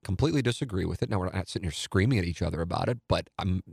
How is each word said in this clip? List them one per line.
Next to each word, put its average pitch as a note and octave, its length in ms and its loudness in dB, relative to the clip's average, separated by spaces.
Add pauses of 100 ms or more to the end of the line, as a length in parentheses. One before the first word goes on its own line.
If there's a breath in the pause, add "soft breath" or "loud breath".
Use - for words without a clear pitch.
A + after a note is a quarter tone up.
completely C#3+ 400 2
disagree A2 420 0
with F2 180 -2
it." - 60 -4
Now, G#2 100 0
we're F2+ 120 -2
not F#2 180 -4
sitting - 160 -4
here D#2+ 60 -2
screaming G#2 480 2
at F2+ 60 0
each F2 180 -2
other D#2+ 180 -2
about - 280 -2
it, A#2+ 100 -2 (100)
but E2+ 200 0 (100)
I'm, F#2+ 340 0